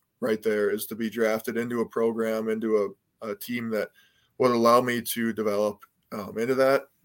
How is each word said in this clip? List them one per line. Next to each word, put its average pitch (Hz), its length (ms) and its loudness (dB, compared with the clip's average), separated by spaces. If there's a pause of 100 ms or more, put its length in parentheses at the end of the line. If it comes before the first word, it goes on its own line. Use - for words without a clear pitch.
(200)
right 113 220 -2
there, 104 280 0
is 107 160 -4
to - 80 -10
be 110 140 -4
drafted 110 480 -2
into 120 240 -4
a 110 80 -2
program, 110 640 -2
into 110 440 0 (280)
a, 110 80 -8
a 101 40 -4
team 120 360 -6
that 104 200 -2 (460)
would 127 140 4
allow 117 320 6
me 120 180 -2
to 113 320 -4
develop, 104 500 -2 (300)
um, 104 240 -10
into 120 200 0
that. 135 320 4 (160)